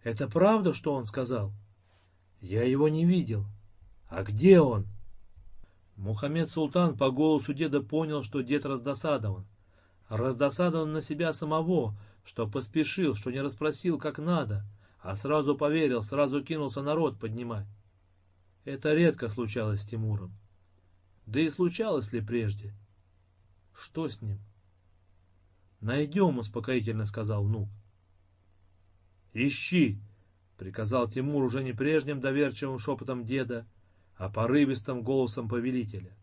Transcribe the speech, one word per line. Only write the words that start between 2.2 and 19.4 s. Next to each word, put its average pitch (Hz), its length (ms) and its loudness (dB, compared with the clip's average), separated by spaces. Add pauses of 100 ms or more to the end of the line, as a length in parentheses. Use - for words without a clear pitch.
«Я 104 240 0
его 135 240 4
не 156 160 2
видел. 110 420 2 (640)
А 95 140 -6
где 120 380 10
он?» 117 260 2 (1080)
Мухаммед 143 520 -2
Султан 160 480 2
по 135 140 2
голосу 147 420 2
деда 143 300 0
понял, 151 400 -2
что 139 180 -4
дед 139 240 0
раздосадован. 131 840 -4 (640)
Раздосадован 143 840 0
на 156 80 -2
себя 160 320 -2
самого, 156 640 0 (280)
что - 220 -4
поспешил, 147 680 0
что 117 160 -6
не 131 100 -4
расспросил 151 580 -2
как 147 200 -6
надо, 143 460 0 (360)
а 95 160 -6
сразу 143 400 2
поверил, 147 460 2
сразу 139 400 0
кинулся 139 400 -4
народ 151 360 0
поднимать. 113 480 -6 (1000)
Это 139 300 0
редко 160 340 4
случалось 107 540 -2